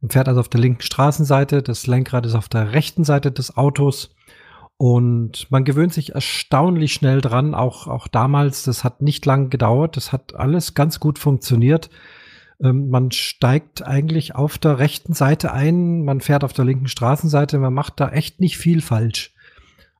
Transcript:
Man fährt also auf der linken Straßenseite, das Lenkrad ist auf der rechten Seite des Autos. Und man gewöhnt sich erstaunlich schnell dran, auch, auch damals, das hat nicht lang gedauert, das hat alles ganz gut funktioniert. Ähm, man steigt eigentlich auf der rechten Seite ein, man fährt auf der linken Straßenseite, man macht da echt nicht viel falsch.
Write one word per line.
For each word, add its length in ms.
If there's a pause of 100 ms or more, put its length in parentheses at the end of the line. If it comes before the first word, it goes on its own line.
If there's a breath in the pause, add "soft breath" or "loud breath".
Man 80
fährt 180
also 140
auf 80
der 100
linken 220
Straßenseite, 800
das 260
Lenkrad 380
ist 100
auf 140
der 240
rechten 320
Seite 260
des 240
Autos. 540 (680 loud breath)
Und 760
man 120
gewöhnt 300
sich 220
erstaunlich 760
schnell 300
dran, 340
auch, 320
auch 220
damals, 540
das 200
hat 180
nicht 240
lang 240
gedauert, 460
das 160
hat 240
alles 380
ganz 260
gut 180
funktioniert. 720 (720 loud breath)
Ähm, 280
man 220
steigt 720
eigentlich 520
auf 220
der 200
rechten 360
Seite 400
ein, 500
man 160
fährt 240
auf 80
der 140
linken 240
Straßenseite, 680
man 160
macht 280
da 80
echt 320
nicht 160
viel 240
falsch. 520 (680 soft breath)